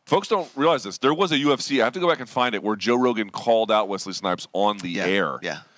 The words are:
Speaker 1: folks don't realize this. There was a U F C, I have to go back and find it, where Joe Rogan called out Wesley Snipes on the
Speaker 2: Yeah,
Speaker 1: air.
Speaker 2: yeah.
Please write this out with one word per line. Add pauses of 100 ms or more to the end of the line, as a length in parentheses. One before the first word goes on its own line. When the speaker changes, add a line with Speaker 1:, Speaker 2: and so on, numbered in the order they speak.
Speaker 1:
folks
don't
realize
this.
There
was
a
U
F
C,
I
have
to
go
back
and
find
it,
where
Joe
Rogan
called
out
Wesley
Snipes
on
the
Speaker 2:
Yeah,
Speaker 1:
air.
Speaker 2:
yeah. (160)